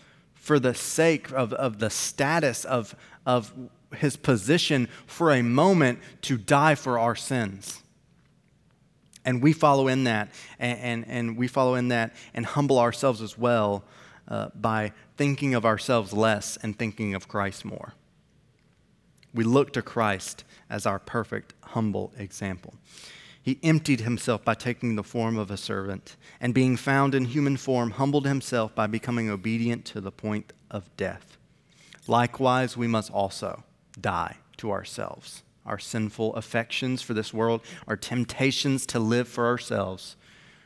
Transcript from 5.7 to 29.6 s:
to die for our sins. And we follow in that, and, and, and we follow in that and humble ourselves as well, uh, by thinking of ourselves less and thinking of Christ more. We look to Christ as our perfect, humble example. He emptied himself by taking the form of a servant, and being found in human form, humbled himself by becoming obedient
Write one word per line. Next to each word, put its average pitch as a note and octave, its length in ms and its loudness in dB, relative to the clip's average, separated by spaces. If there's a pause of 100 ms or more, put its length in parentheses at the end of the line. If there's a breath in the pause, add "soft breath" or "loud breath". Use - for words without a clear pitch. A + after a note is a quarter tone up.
to B2+ 160 0
die D3 360 4
for B2+ 240 -2
our A#2 160 2
sins. G#2 680 -6 (1400)
And B2 200 0
we D#3 100 8
follow C#3 340 4
in C3 180 2
that, G#2+ 260 0 (280 loud breath)
and, A#2+ 200 -2
and, A#2 280 -4
and A#2 300 -4
we B2 100 0
follow B2+ 280 2
in B2 140 0
that A#2 260 0 (180 loud breath)
and G#2+ 140 -6
humble C3+ 320 0
ourselves A#2+ 420 2
as G#2+ 160 -10
well, A2 480 2 (440 loud breath)
uh, G#2+ 260 -6
by G#2+ 400 -2 (240 soft breath)
thinking C#3 360 0
of A2+ 120 2
ourselves A2 480 2
less G#2+ 480 2
and G#2+ 160 -6
thinking G#2+ 360 -4
of F#2+ 140 -8
Christ G2 380 -4
more. - 260 -12 (1400)
We A2+ 100 0
look B2+ 300 4
to A#2+ 80 -2
Christ G#2 600 -2 (260 soft breath)
as G#2+ 180 -4
our G2 120 0
perfect, - 640 -6
humble G2 560 -2
example. G2 560 -10 (680 loud breath)
He C3 200 -2
emptied D#3 380 4
himself A2+ 440 -2
by A2+ 100 2
taking A#2+ 420 -2
the G#2 80 -4
form A2+ 340 -2
of G2+ 140 -4
a G2 40 -6
servant, G2 600 -8 (240 loud breath)
and A#2+ 120 -2
being B2+ 240 4
found C#3 380 2
in B2+ 120 2
human C#3 300 0
form, A#2+ 360 0
humbled C#3 340 2
himself B2+ 480 0
by A2 140 0
becoming A2+ 420 -2
obedient A2+ 560 -2